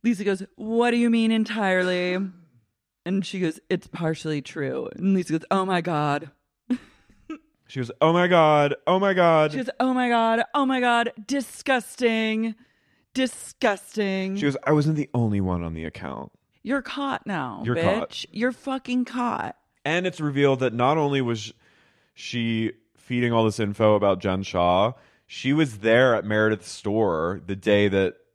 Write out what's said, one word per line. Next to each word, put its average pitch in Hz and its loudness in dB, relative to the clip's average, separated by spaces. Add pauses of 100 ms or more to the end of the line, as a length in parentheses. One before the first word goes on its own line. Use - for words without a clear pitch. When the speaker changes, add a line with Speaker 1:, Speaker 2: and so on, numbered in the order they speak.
Speaker 1:
Lisa 214 0
goes, 190 -2 (120)
"What 233 0
do 240 2
you 240 2
mean 226 2
entirely?" 185 0 (880)
And 185 -2
she 190 -10
goes, 165 -2 (100)
"It's 185 -2
partially 160 -6
true." 131 -8
And 190 0
Lisa 180 0
goes, 160 -2
"Oh 190 0
my 185 0
God." 151 -2 (380)
<laughs> 247 -2 (880)
Speaker 2:
She - -10
goes, 120 -6 (100)
"Oh 160 6
my 175 4
God. 151 4 (120)
Oh 185 4
my 196 2
God." 165 4
Speaker 1:
She 156 -6
goes, 254 -6 (100)
"Oh 262 0
my 254 0
God. 226 2 (140)
Oh 277 2
my 262 0
God. 240 2 (160)
Disgusting. 226 -2 (580)
Disgusting." 196 -2
Speaker 2:
She 202 -4
goes, 139 0
"I 143 0
wasn't 151 4
the 147 -2
only 110 0
one 90 -2
on 80 -6
the 80 -8
account." 67 -12 (320)
Speaker 1:
You're 269 -4
caught 277 -8
now, 131 -8
Speaker 2:
You're 120 -2
Speaker 1:
bitch. 185 0
Speaker 2:
caught. - -10
Speaker 1:
You're 240 -2
fucking 254 -4
caught. - -6 (300)
Speaker 2:
And 175 -2
it's 175 -8
revealed 139 2
that 123 0
not 127 2
only 143 0
was 113 -4 (640)
she 113 -2 (260)
feeding 120 -2
all 113 4
this 107 0
info 107 4
about 98 4
Jen 95 -2
Shah, 92 2 (340)
she - -4
was 139 0
there 113 4
at 95 -4
Meredith's 107 0
store 95 -2
the 98 -6
day 104 2
that 95 0 (200)